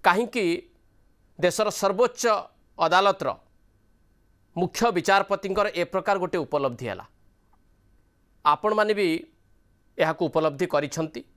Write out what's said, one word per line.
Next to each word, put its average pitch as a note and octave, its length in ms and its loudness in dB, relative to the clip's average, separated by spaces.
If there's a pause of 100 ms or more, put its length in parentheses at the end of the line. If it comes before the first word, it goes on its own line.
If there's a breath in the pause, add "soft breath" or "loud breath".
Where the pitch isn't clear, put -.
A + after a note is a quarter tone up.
କାହିଁକି G#3+ 420 2 (920)
ଦେଶର F3+ 300 2
ସର୍ବୋଚ୍ଚ G#3 540 0 (540)
ଅଦାଲତର F3+ 520 2 (1300)
ମୁଖ୍ୟ F3 260 -4 (100)
ବିଚାରପତିଙ୍କର G3 760 0 (100)
ଏ F3 80 0
ପ୍ରକାର G3 320 -2
ଗୋଟେ F3+ 200 -4
ଉପଲବ୍ଧି C3+ 500 -4
ହେଲା? F#2 180 -10 (1400)
ଆପଣମାନେ G#3+ 480 2
ବି G3+ 140 0 (920)
ଏହାକୁ D#3+ 280 0
ଉପଲବ୍ଧି D#3 400 0
କରିଛନ୍ତି D#3 560 -4 (160)